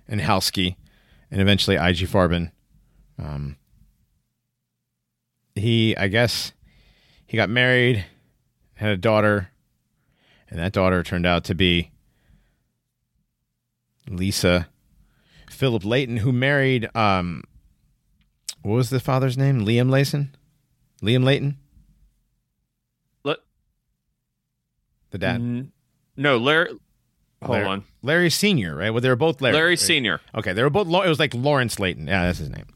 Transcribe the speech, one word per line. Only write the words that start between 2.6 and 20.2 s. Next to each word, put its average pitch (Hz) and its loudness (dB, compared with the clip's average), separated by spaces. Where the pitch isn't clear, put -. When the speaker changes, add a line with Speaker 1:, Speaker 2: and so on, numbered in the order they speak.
Speaker 1:
Um, 71 -10
he, 110 2
I 98 0
guess, 113 0
he - -10
got 107 0
married 123 2
had 107 -4
a 98 -2
daughter, 104 2
and 82 -10
that 90 -2
daughter 92 2
turned 87 -4
out 87 2
to 95 -4
be 87 2
Lisa 90 0
Philip 113 -2
Layton, 120 0
who 113 0
married, 131 0
um, 92 0
what 101 -2
was 123 0
the 127 -2
father's 131 -2
name? 135 0
Liam 120 2
Layton? 139 0